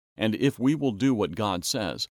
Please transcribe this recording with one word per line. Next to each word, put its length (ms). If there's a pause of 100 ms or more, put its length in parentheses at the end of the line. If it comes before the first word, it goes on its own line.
(160)
and 180
if 240
we 160
will 160
do 240
what 220
God 280
says, 440 (120)